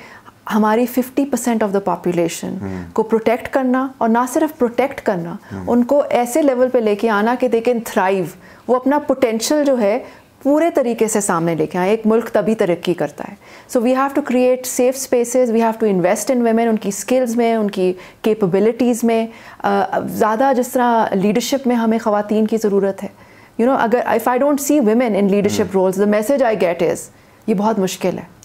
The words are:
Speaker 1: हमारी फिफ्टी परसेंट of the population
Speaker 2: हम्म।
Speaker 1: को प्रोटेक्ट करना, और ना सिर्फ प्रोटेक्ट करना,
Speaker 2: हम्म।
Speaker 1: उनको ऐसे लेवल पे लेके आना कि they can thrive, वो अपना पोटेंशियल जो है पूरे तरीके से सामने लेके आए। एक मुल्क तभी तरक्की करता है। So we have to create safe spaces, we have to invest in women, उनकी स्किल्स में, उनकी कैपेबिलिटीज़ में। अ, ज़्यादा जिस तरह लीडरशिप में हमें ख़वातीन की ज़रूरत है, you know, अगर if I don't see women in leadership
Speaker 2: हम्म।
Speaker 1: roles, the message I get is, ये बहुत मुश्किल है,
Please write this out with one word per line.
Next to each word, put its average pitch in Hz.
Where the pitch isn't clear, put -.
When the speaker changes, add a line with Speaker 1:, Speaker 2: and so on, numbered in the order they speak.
Speaker 1:
हमारी 214
फिफ्टी 254
परसेंट 233
of 202
the 196
population 175
Speaker 2:
हम्म। 185
Speaker 1:
को 226
प्रोटेक्ट 226
करना, 262
और 233
ना 233
सिर्फ 311
प्रोटेक्ट 240
करना, 175
Speaker 2:
हम्म। 196
Speaker 1:
उनको 247
ऐसे 240
लेवल 254
पे 247
लेके 214
आना 220
कि 247
they 226
can 233
thrive, 190
वो 240
अपना 262
पोटेंशियल 262
जो 277
है 220
पूरे 302
तरीके 240
से 208
सामने 170
लेके 156
आए। 185
एक 220
मुल्क 226
तभी 180
तरक्की 175
करता -
है। 202
So 247
we 254
have 269
to 294
create 254
safe 262
spaces, 247
we 220
have 226
to -
invest 190
in 254
women, 233
उनकी 208
स्किल्स 254
में, 233
उनकी 190
कैपेबिलिटीज़ 220
में। 226
अ, 202
ज़्यादा 214
जिस 247
तरह 240
लीडरशिप 226
में 247
हमें 226
ख़वातीन 208
की 226
ज़रूरत 196
है, 190
you 233
know, 269
अगर 233
if 220
I 247
don't 277
see 294
women 214
in 202
leadership 202
Speaker 2:
हम्म। 196
Speaker 1:
roles, 190
the 208
message 240
I 185
get 175
is, 165
ये 226
बहुत 214
मुश्किल 185
है, -